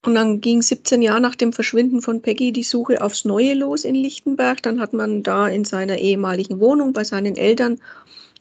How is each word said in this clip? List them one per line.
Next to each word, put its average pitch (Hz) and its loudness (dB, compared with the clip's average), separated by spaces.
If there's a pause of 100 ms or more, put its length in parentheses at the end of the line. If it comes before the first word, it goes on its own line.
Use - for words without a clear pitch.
Und 233 4
dann 220 2
ging 233 2
siebzehn 240 0
Jahre 220 2
nach 247 0
dem 233 0
Verschwinden 240 0
von 226 -4
Peggy 240 0
die 240 -4
Suche 240 0
aufs 202 -4
Neue 226 2
los 277 -2
in 262 0
Lichtenberg. 269 -2
Dann 233 -2
hat 220 -4
man 214 -2
da 202 0
in 196 -2
seiner 190 -4
ehemaligen 190 -2
Wohnung 269 4
bei 214 -2
seinen 202 -2
Eltern 233 2 (600)